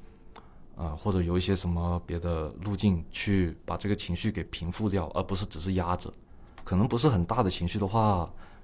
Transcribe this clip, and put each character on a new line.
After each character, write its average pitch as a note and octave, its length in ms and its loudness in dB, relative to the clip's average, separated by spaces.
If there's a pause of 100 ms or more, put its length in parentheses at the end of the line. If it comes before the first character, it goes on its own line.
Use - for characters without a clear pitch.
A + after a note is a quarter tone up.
(760)
呃， D2+ 200 -4
或 G2+ 160 0
者 F#2 100 2
有 E2+ 140 2
一 F#2 40 2
些 F#2+ 140 2
什 F2+ 140 0
么 F2 380 2
别 E2+ 120 -4
的 D#2+ 300 -2 (160)
路 G2+ 100 -2
径 F#2+ 360 4
去 F#2 440 2 (120)
把 F2 100 -2
这 G2 120 -4
个 G2+ 60 2
情 F2 220 -2
绪 A2 160 0
给 E2+ 120 -4
平 - 280 -6
复 A2 160 -2
掉， F#2 260 0
而 F#2 80 0
不 F#2+ 120 -4
是 F#2 100 0
只 E2 160 -6
是 F#2 140 0
压 F2 220 2
着。 - 140 -8 (540)
可 F#2 100 -2
能 G#2+ 140 6
不 A#2 80 0
是 D3 120 4
很 F#2 180 4
大 A#2 160 2
的 F#2+ 80 2
情 F2 180 0
绪 G#2+ 100 -2
的 G2 80 2
话， G2+ 400 4 (380)